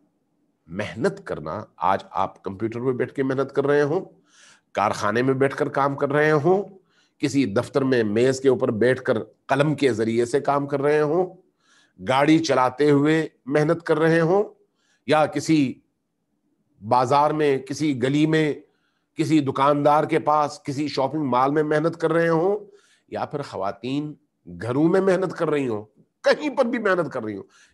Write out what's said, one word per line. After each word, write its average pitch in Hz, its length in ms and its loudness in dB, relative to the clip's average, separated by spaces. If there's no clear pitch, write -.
محنت 101 580 -6
کرنا، 80 400 -10
آج 95 360 -2
آپ - 320 -6
کمپیوٹر 110 360 -6
پہ 131 120 -2
بیٹھ 123 220 -4
کے 139 100 -4
محنت 135 320 -2
کر 139 100 0
رہے 147 160 2
ہوں، 147 240 -2
کارخانے 104 500 0
میں 135 120 2
بیٹھ 139 220 0
کر 139 140 -2
کام 139 260 -2
کر 139 140 -2
رہے 151 220 2
ہوں، 175 320 2
کسی 135 280 0
دفتر 117 360 -2
میں 127 220 2
میز 120 360 2
کے 135 100 2
اوپر 123 220 0
بیٹھ 120 320 2
کر 110 200 -2
قلم 143 520 -2
کے 135 180 2
ذریعے 113 320 0
سے 139 140 -2
کام 143 280 -2
کر 139 140 -4
رہے 147 200 2
ہوں، 170 340 -2
گاڑی 147 320 4
چلاتے 131 520 2
ہوئے 151 360 2
محنت 151 380 0
کر 156 140 0
رہے 165 220 2
ہوں، 180 240 2
یا 151 180 4
کسی 143 480 0
بازار 127 500 2
میں، 147 260 2
کسی 139 460 -4
گلی 143 220 2
میں، 156 280 0
کسی 160 260 2
دکاندار 143 640 2
کے 151 160 0
پاس، 151 440 0
کسی 147 240 -6
شاپنگ 139 340 -4
مال 131 300 0
میں 156 120 2
محنت 151 380 -2
کر 160 100 0
رہے 165 180 2
ہوں، 180 280 0
یا 104 180 -8
پھر 143 160 -10
خواتین 127 720 -8
گھروں 123 440 -2
میں 190 120 4
محنت 185 360 0
کر 160 120 -2
رہی 143 180 -2
ہوں، 107 180 -6
کہیں 277 340 0
پر 269 80 2
بھی 233 140 -4
محنت 180 340 -2
کر 123 100 -6
رہی 107 120 -8
ہوں، 95 80 -12